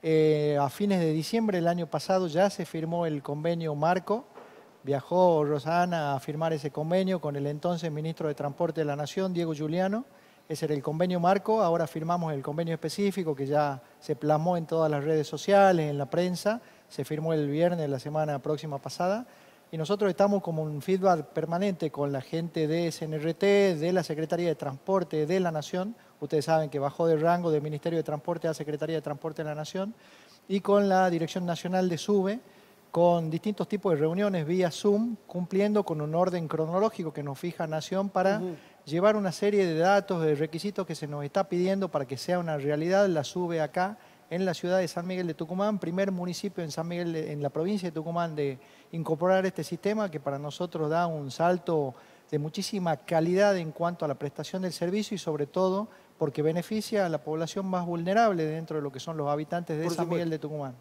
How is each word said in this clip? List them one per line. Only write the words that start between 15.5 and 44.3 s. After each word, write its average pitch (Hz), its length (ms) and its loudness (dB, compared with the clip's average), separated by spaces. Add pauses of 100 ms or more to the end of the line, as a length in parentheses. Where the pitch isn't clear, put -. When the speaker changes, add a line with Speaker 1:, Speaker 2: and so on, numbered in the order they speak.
Speaker 1:
en 143 80 -2
la 143 120 -2
prensa. 180 500 0 (300)
Se - 160 -8
firmó 156 260 -2
el 151 160 2
viernes 170 320 2
de 151 80 -2
la 135 120 -2
semana 151 400 -2
próxima 151 380 -4
pasada. 185 480 -2 (460)
Y 165 60 -8
nosotros 196 320 0
estamos 202 340 4
como 156 200 -2
un 151 180 -6
feedback 185 460 2
permanente 170 640 -2
con 143 220 -2
la 135 80 -2
gente 160 480 -2
de 170 200 0
S 160 180 -6
N 156 100 -6
R 156 180 -2
T, 202 420 4
de 165 180 0
la 180 100 2
Secretaría 165 460 -2
de 151 60 2
Transporte 156 680 -2
de 185 140 2
la 175 120 0
Nación. 180 440 -4 (240)
Ustedes 147 240 0
saben 160 260 2
que 143 100 -4
bajó 143 280 0
de 160 80 6
rango 170 340 2
del 151 120 2
Ministerio 151 340 -4
de 156 80 0
Transporte 160 460 -4
a 156 40 -2
Secretaría 151 440 -4
de 151 40 -2
Transporte 156 420 -6
de 151 60 -4
la 151 60 -6
Nación. 185 380 -6 (560)
Y 196 100 0
con 202 300 4
la 185 200 6
Dirección 170 360 -2
Nacional 185 420 0
de 170 100 0
sube, 208 440 0 (480)
con 170 400 4
distintos 175 400 -4
tipos 196 240 0
de 143 80 2
reuniones 180 440 0
vía 180 240 2
Zoom, 214 460 2 (120)
cumpliendo 196 580 0
con 156 160 -2
un 151 120 -2
orden 175 360 2
cronológico 170 640 0
que 147 100 -6
nos 139 160 -8
fija 175 260 -4
Nación 185 440 -2
para 190 300 2
Speaker 2:
Ujú. 180 160 -4 (280)
Speaker 1:
llevar 180 320 4
una 196 160 0
serie 202 340 2
de 160 120 0
datos, 190 440 4
de 156 140 4
requisitos 170 500 -4
que 160 100 -8
se 151 120 -10
nos 147 160 -6
está 185 240 0
pidiendo 185 400 0
para 143 180 -2
que 127 120 -8
sea 180 220 -2
una 160 180 -2
realidad 160 500 2
la 160 160 2
sube 170 380 -2
acá 185 360 -2 (320)
en 180 140 -2